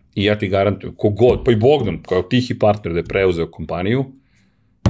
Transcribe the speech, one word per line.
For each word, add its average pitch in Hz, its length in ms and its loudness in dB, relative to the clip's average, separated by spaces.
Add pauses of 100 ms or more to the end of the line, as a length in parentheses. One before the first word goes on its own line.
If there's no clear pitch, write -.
(160)
I 104 80 -2
ja 104 160 2
ti 104 80 -4
garantujem, 98 480 -2
kogod, 107 500 2
pa 123 60 2
i 117 40 4
Bogdan, 110 480 2
kao 92 180 -2
tihi 123 380 -4
partner 104 340 0
da 85 60 -2
je 82 60 -6
preuzeo 90 460 0
kompaniju, 90 540 -4 (840)